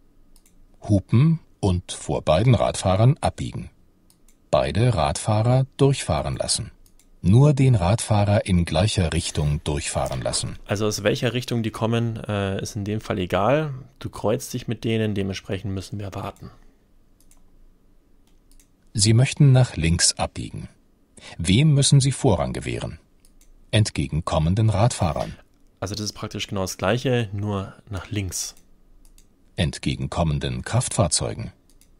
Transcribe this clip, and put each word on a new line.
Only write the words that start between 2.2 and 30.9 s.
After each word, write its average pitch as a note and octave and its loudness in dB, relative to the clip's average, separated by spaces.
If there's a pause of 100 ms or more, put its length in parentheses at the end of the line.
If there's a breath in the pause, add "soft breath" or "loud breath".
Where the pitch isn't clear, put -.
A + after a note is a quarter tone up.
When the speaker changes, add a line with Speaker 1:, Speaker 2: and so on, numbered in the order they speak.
Speaker 1:
beiden A2 4
Radfahrern F#2+ 2
abbiegen. - -6 (840)
Beide E2 2
Radfahrer A2+ 2 (100)
durchfahren D2+ 0
lassen. - -4 (480)
Nur C3 6
den C3 4
Radfahrer G#2 2
in F2 2
gleicher E2 0
Richtung D2+ -2
durchfahren C2+ -4
lassen. - -6
Speaker 2:
Also G#2+ -2
aus G#2+ -2
welcher A#2 0
Richtung B2 -4
die G#2+ -4
kommen, A#2 -2
äh, G2 -4
ist - -10
in G#2 -6
dem G#2 -4
Fall G#2 -4
egal. B2 0 (240)
Du - -12
kreuzt - -4
dich B2 -8
mit A#2 -8
denen, A2 0
dementsprechend F#2+ -6
müssen G2 -8
wir G2+ -10
warten. G2+ -10 (2500)
Speaker 1:
Sie G#2 4
möchten C3 6
nach B2+ 4
links E2 2
abbiegen. A1 -8 (680 loud breath)
Wem G#2+ 4
müssen C#3 6
Sie C3+ 0
Vorrang D#2+ 2
gewähren? A#1 -8 (720)
Entgegenkommenden F2+ 0
Radfahrern. F2+ -2 (440)
Speaker 2:
Also G2 -8
das G#2 -6
ist G2+ -8
praktisch - -10
genau G2 -4
das F#2 -6
Gleiche, A#2+ 0
nur G2+ -4 (140)
nach G2 -10
links. G2 -6 (1040)
Speaker 1:
Entgegenkommenden C#2 -4
Kraftfahrzeugen. C2 -2 (480)